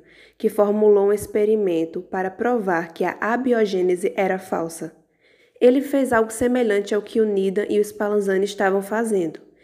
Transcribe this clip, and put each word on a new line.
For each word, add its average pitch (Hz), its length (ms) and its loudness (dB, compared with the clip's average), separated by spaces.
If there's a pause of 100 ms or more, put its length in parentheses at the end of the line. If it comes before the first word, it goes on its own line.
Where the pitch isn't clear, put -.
(380)
que 220 100 -2
formulou 208 600 4
um 202 40 2
experimento 202 880 0
para 185 300 -6
provar 190 640 -2
que 190 100 -4
a 180 160 -2
abiogênese 208 960 0
era 185 220 0
falsa. 165 580 -8 (640)
Ele 254 220 6
fez 262 320 0
algo 220 180 2
semelhante 226 600 0
ao 208 80 -2
que - 180 -2
o 220 60 2
Needham 196 420 -2
e 208 100 0
o 208 60 2
Spallanzani 208 600 0
estavam 196 340 0
fazendo. 196 580 -4 (260)